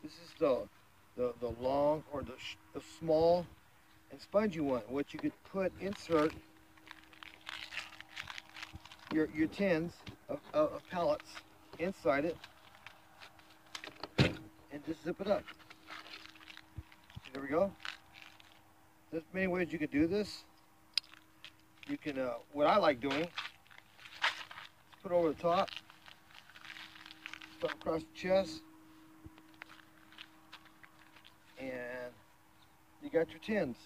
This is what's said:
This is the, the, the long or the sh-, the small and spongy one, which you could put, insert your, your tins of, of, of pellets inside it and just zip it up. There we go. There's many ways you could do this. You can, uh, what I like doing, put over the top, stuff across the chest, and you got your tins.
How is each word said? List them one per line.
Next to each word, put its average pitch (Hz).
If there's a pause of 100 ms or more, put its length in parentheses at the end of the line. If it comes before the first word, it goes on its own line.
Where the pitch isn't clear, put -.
This -
is 165
the, 123 (480)
the, 123
the 117
long 143
or 135
the 131
sh-, - (180)
the 139 (160)
small 165 (680)
and 139
spongy 196
one, 131
which 143
you 302
could 294 (200)
put, 190
insert 165 (2750)
your, 156
your 156
tins 170 (360)
of, - (120)
of, 151
of -
pellets 165 (500)
inside 156
it 165 (1800)
and -
just 160
zip 175
it 196
up. - (1900)
There 135
we 139
go. 175 (1400)
There's 160 (100)
many 190
ways 180
you 160
could 147
do 151
this. 202 (1400)
You 285
can, 139
uh, 127 (200)
what 147
I 202
like 151
doing, 139 (1800)
put 180
over 170
the -
top, 170 (1900)
stuff -
across 160
the -
chest, 185 (3000)
and 131 (1300)
you -
got 165
your -
tins. 175